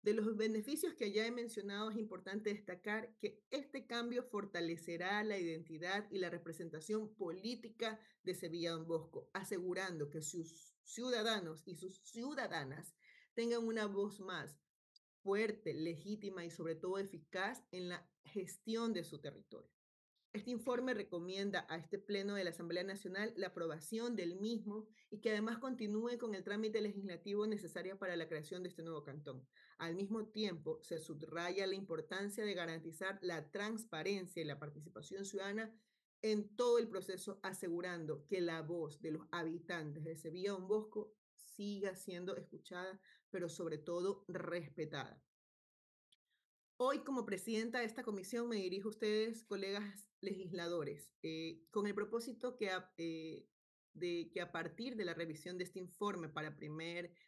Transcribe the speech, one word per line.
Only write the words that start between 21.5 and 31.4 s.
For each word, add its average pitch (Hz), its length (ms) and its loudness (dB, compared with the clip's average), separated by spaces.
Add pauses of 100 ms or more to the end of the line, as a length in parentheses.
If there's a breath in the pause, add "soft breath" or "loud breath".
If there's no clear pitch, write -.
a 160 80 -2
este 170 240 -4
pleno 202 360 0
de 190 100 2
la 170 60 2
Asamblea 170 340 0
Nacional 196 500 -2
la 185 120 0
aprobación 180 680 0
del 180 240 0
mismo 214 480 0 (220 loud breath)
y 208 100 -8
que 226 120 4
además 220 280 2
continúe 233 580 0
con 220 180 -2
el 185 100 -4
trámite 214 340 2
legislativo 202 680 0
necesario 185 520 -2
para 180 160 0
la 160 140 0
creación 160 340 -2
de 180 60 -4
este - 120 -10
nuevo 160 220 -4
cantón. 139 420 -8 (320 loud breath)
Al 165 160 -2
mismo 202 340 0
tiempo, 165 560 0
se 165 160 -2
subraya 170 680 -2